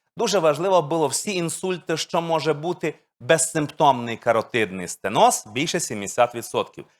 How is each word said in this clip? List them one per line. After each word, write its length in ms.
Дуже 220
важливо 420
було 260
всі 280
інсульти, 640
що 240
може 320
бути 420
безсимптомний 1000
каротидний 680
стеноз, 600
більше 320
сімдесят 560
відсотків. 500